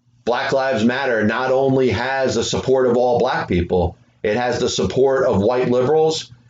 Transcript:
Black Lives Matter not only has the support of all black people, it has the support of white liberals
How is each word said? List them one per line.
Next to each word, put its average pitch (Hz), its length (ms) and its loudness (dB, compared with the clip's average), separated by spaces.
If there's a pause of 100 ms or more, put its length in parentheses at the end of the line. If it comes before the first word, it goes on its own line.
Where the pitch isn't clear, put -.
(260)
Black 127 260 -2
Lives 131 320 0
Matter 123 400 0
not 123 280 0
only 131 400 2
has 131 420 -2
the 113 100 -2
support 131 440 0
of 117 100 2
all 123 220 2
black 131 280 -2
people, 87 480 -2 (280)
it 104 120 0
has 123 240 -2
the 123 80 -2
support 135 600 0
of 95 120 0
white 123 300 0
liberals 156 640 0 (180)